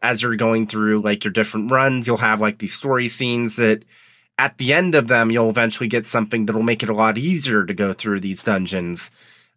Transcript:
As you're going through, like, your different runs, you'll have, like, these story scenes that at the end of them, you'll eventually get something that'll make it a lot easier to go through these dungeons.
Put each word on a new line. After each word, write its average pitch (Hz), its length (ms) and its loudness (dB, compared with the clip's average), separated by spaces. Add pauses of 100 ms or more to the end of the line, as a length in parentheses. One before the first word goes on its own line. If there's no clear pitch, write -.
As 113 200 -2
you're 117 140 -2
going 113 320 0
through, 107 340 0
like, 104 220 -2
your 101 100 -4
different 110 380 -2
runs, 131 360 2
you'll 120 100 2
have, 110 220 2
like, 107 200 0
these 104 140 -4
story 127 360 0
scenes 120 460 -2
that 110 280 2 (540)
at - 200 -2
the 135 160 0
end 175 220 2
of 131 120 4
them, 117 240 4
you'll 117 180 4
eventually 113 380 0
get 113 180 -2
something 110 400 0
that'll 110 160 0
make 117 220 0
it 110 60 -4
a 110 40 -2
lot 110 240 2
easier 131 480 0
to 98 80 -6
go 95 200 -2
through 101 260 -4
these 95 240 -4
dungeons. 92 680 -2 (480)